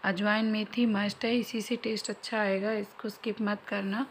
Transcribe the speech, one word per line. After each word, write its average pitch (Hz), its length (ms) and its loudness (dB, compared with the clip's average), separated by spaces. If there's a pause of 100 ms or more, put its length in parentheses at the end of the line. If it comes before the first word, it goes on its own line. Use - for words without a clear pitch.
अजवाइन, 208 420 2
मेथी 214 400 2
मस्ट 202 400 2
है, 226 100 2
इसी 226 260 0
से 226 140 -2
taste 220 340 -4
अच्छा 214 300 -4
आएगा, 202 320 2
इसको 208 380 -4
skip 214 320 -6
मत 208 260 0
करना। 202 440 -2